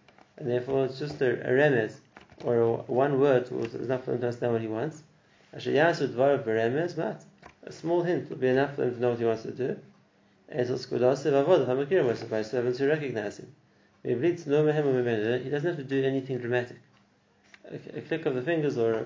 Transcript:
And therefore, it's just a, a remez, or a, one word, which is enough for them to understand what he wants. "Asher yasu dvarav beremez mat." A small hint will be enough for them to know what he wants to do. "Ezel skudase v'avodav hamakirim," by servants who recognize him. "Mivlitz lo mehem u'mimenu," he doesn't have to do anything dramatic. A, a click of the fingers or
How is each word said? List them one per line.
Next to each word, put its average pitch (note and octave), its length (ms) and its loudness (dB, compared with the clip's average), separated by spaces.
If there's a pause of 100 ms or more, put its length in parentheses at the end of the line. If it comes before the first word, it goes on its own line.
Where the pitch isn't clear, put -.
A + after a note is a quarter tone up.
(360)
And C3 140 -6
therefore, C3 340 0
it's B2+ 160 -4
just D3 220 -6
a, A#2+ 260 2
a B2+ 40 2
remez, B2+ 420 4 (500)
or B2 140 2
a, A#2 160 4 (180)
one C3+ 300 2
word, C3 280 4
which A#2 240 -4
is - 120 -6
enough B2+ 180 -2
for C3+ 80 -4
them B2 80 -2
to A#2+ 60 -2
understand A#2+ 260 -2
what A2+ 100 0
he A2+ 60 -6
wants. A#2+ 360 -6 (500)
"Asher - 180 -6
yasu C#3+ 420 2
dvarav C3 300 2
beremez A#2 540 0
mat." - 260 -6 (400)
A - 80 -14
small E3+ 320 -2
hint E3+ 260 -2
will C3 80 -10
be B2+ 100 0
enough C#3 280 2
for C#3+ 60 -4
them B2 140 0
to A2+ 40 -12
know B2 120 2
what A#2 80 -2
he A#2+ 60 0
wants A2 180 0
to - 80 -8
do. C3+ 260 -4 (760)
"Ezel B2+ 240 0
skudase C3 540 0
v'avodav C#3 360 4
hamakirim," C3+ 600 0
by G#2+ 120 -2
servants B2 380 -2
who C#3 100 2
recognize B2 500 -4
him. - 140 -18 (500)
"Mivlitz C3+ 440 -2
lo D3+ 180 4
mehem D3+ 180 2
u'mimenu," B2 600 2
he C3+ 60 -8
doesn't D3 200 -2
have D#3+ 80 -4
to C#3+ 60 -8
do C3+ 200 0
anything C3+ 360 -2
dramatic. A#2+ 380 -2 (920)
A, - 300 -12
a - 20 -12
click D#3+ 240 -6
of C3+ 100 0
the B2 60 -2
fingers D3 360 0
or A2+ 280 2